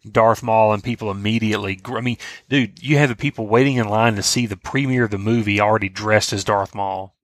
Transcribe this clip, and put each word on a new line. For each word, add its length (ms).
Darth 320
Maul 300
and 100
people 260
immediately, 680
gr-, 200
I 40
mean, 160
dude, 340
you 160
have 100
the 60
people 320
waiting 300
in 100
line 300
to 60
see 220
the 120
premiere 480
of 60
the 60
movie 440
already 280
dressed 420
as 120
Darth 320
Maul. 480